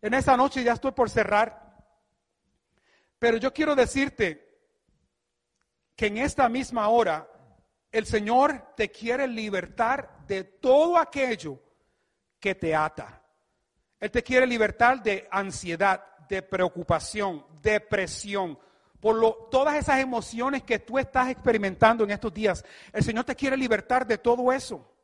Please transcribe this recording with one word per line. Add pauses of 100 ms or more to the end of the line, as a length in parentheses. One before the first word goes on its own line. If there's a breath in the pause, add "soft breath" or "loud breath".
En
esta
noche
ya
estoy
por
cerrar, (1400)
pero
yo
quiero
decirte (1500)
que
en
esta
misma
hora (640)
el
Señor
te
quiere
libertar
de
todo
aquello (800)
que
te
ata. (760)
Él
te
quiere
libertar
de
ansiedad, (240)
de
preocupación, (140)
depresión, (400 soft breath)
por
lo, (160)
todas
esas
emociones
que
tú
estás
experimentando
en
estos
días. (280 loud breath)
El
Señor
te
quiere
libertar
de
todo
eso. (160)